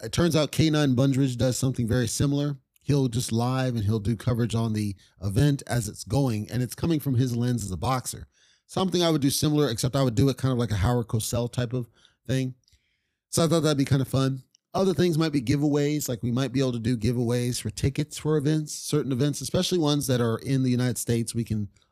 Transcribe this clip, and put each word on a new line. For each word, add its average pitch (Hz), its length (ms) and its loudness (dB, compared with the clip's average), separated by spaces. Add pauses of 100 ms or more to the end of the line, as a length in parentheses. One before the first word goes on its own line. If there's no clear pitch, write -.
it 113 80 -10
turns 170 240 2
out 151 160 2
K 160 180 4
nine 147 260 4
Bundridge 135 420 4
does 127 200 0
something 127 300 0
very 120 200 0
similar. 143 520 0 (240)
He'll 139 240 2
just 120 240 -4
live 127 440 0
and 113 80 -2
he'll 110 140 2
do 107 180 -2
coverage 113 380 -2
on 113 200 0
the 104 220 -4 (280)
event 139 420 2
as 117 240 -2
it's - 140 -14
going, 107 480 -2
and 120 100 -2
it's 120 140 -6
coming 165 240 0
from 139 160 -2
his 120 200 0
lens 120 280 0
as 95 80 -8
a 92 60 -6
boxer. 123 500 -4 (400)
Something 180 340 0
I 170 80 4
would 156 120 2
do 135 100 2
similar, 147 400 2
except 117 240 -2
I 139 80 2
would 127 100 2
do 127 160 4
it 127 80 -2
kind 131 140 0
of 123 80 0
like 117 100 0
a 110 60 -2
Howard 120 320 0
Cosell 117 440 -2
type 123 220 -4
of 123 160 -6 (380)
thing. 127 260 -2 (800)
So - 120 2
I 165 40 4
thought 165 140 4
that'd 151 140 4
be 135 100 2
kind 135 180 2
of - 40 -2
fun. 135 360 0 (280)
Other 190 220 2
things 175 240 2
might 160 160 2
be 143 80 0
giveaways, 147 680 0
like 123 140 -6
we 120 100 -2
might 123 220 -2
be 131 60 0
able 131 140 0
to 120 60 -6
do 120 160 0
giveaways 120 640 -2
for 110 120 -6
tickets - 480 -4
for 156 180 0
events, 151 340 0
certain 143 400 -2
events, 139 300 0
especially 180 380 0
ones 147 260 2
that 123 160 2
are 113 160 0
in 135 240 0
the 127 80 0
United 123 300 0
States. 117 340 -2
We 113 100 -2
can 107 260 -4 (220)